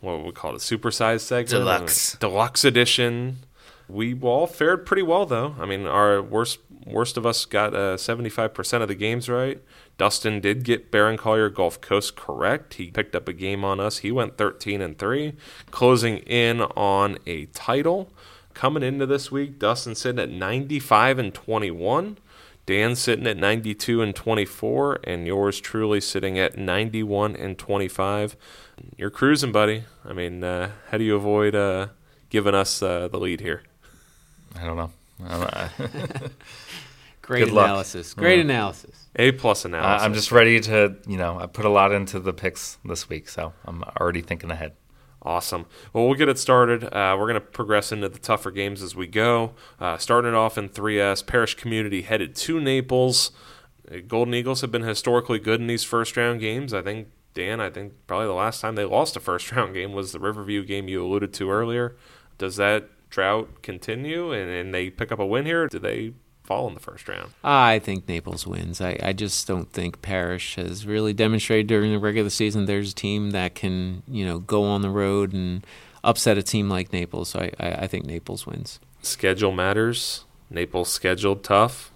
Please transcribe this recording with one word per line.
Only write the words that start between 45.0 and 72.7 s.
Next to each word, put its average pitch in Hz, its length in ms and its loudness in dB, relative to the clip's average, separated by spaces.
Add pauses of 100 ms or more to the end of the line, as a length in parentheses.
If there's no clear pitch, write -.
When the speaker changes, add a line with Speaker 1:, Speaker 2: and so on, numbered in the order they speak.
Speaker 1:
Awesome. 85 420 -4 (260)
Well, 117 140 2
we'll 131 80 4
get 143 160 4
it 135 100 2
started. 120 460 4
Uh, 95 340 2
we're 107 80 0
gonna 113 140 0
progress 104 500 0
into 104 160 -4
the - 120 -8
tougher 104 320 -2
games 98 300 -4
as 92 140 -10
we 90 120 -6
go. 117 480 2 (220)
Uh, 85 200 -2
starting 120 340 2
it 113 40 2
off 110 220 4
in 101 120 -6
three 104 320 0
S, 98 200 2
Parish 117 340 0
Community 107 480 -2
headed 107 320 -2
to 165 260 -2
Naples. 127 720 2 (600)
Uh, 85 60 -12 (100)
Golden 120 280 2
Eagles 127 260 -2
have 127 100 -4
been 117 120 -2
historically 117 560 0
good 110 200 2
in 117 80 -4
these 117 160 0
first 113 320 -2
round 120 240 0
games. 117 340 -4
I 95 80 -2
think, 104 280 -8 (240)
Dan, 98 260 -4
I 98 100 -4
think 98 240 -14 (120)
probably 104 220 -2
the 98 60 -2
last 101 280 -2
time 110 140 -4
they 104 100 -2
lost 120 320 0
a - 20 -8
first 87 320 -4
<laughs> 113 40 -4
round 104 180 0
game 95 180 -6
was 98 220 -6
the 80 60 -10
Riverview 101 440 -4
game 98 240 -6
you 95 160 -4
alluded 98 300 -2
to 95 180 -2
earlier. 117 460 -2 (400)
Does 95 180 -6
that 104 320 2 (220)
drought 101 540 0
continue 143 680 -8
and, 98 180 -4
and 90 240 -6
they 92 160 -2
pick 113 220 -6
up 110 80 -6
a 101 60 0
win 120 200 0
here? 165 180 0
Or 147 40 -2
do 90 120 -8
they 110 340 -6 (300)
fall 123 220 -2
in 107 80 -6
the - 60 -16
first - 300 -16
round? 95 220 -10 (120)
Speaker 3:
I 127 360 8
think 95 280 -6
Naples 87 400 -6
wins. 87 320 -6
I, 90 240 -4
I 95 80 0
just 98 360 -4
don't 90 260 -4
think 87 280 -6
Parish 90 540 -4
has 92 300 -8
really 107 260 -2
demonstrated 107 560 2
during 107 240 4
the 107 80 2
regular 104 300 2
season 104 360 0
there's 101 280 -2